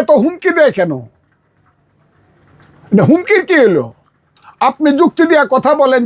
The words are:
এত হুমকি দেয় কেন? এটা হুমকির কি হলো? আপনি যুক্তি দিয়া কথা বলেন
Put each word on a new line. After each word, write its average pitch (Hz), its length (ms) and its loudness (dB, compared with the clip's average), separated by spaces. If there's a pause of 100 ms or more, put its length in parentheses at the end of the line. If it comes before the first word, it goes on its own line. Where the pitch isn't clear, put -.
এত - 80 -4
হুমকি 330 480 0
দেয় 285 200 2
কেন? 180 140 -2 (2000)
এটা 202 120 2
হুমকির 359 440 0
কি 359 160 0
হলো? 170 200 0 (760)
আপনি 294 280 -2 (120)
যুক্তি 339 300 0
দিয়া 302 200 2
কথা 262 240 0
বলেন 269 320 0